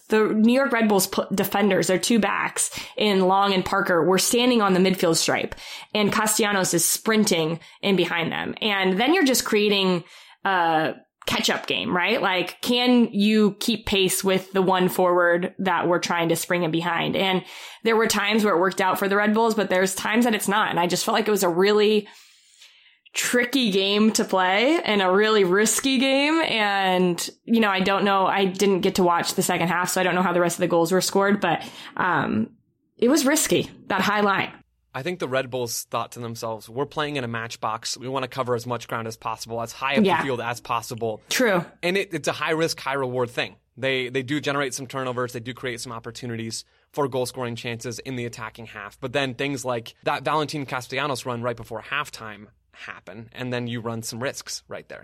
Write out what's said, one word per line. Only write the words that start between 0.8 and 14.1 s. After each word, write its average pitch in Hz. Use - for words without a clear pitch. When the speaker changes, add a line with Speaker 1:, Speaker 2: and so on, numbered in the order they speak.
Speaker 1:
Bulls 196
p-, -
defenders, 190
their 185
two 220
backs -
in 196
Long 196
and 185
Parker, 180
were 185
standing 240
on 196
the 180
midfield 185
stripe, -
and 208
Castellanos 208
is 170
sprinting 175
in 202
behind 170
them. 80
And 190
then 262
you're 370
just 254
creating 202
a 165
catch-up 220
game, 107
right? 190
Like, 180
can 247
you 208
keep -
pace 190